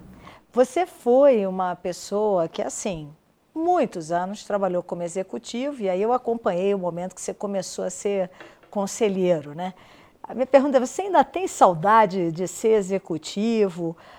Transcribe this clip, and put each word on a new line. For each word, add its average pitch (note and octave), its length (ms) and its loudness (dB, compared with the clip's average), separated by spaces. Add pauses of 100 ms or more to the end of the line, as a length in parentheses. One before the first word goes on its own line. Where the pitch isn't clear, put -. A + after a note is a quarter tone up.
(520)
Você B3+ 340 0
foi B3+ 600 4
uma F#3 300 -4
pessoa G3 760 -2
que, - 120 -8
assim, E3 480 -8 (460)
muitos D#4 560 -2
anos F#3 320 -4
trabalhou F#3+ 400 -2
como F3 200 -8
executivo, A#3 800 -8
e G3 80 -2
aí F3+ 120 -2
eu A3 100 0
acompanhei A3 640 -2
o G3+ 40 0
momento F3 380 -6
que - 60 -16
você G3 120 -8
começou G3 520 -6
a F#3 40 -4
ser F#3+ 400 -4 (400)
conselheiro, F#3 840 0
né? F3+ 200 -8 (500)
A - 100 -14
minha B3 140 -2
pergunta C#4 300 6
é: - 20 8
você B3+ 240 -2
ainda F4 200 4
tem F4+ 240 -4
saudade F#3+ 840 4
de E3+ 160 -4
ser A3 260 0
executivo? F#3+ 1200 -2 (240)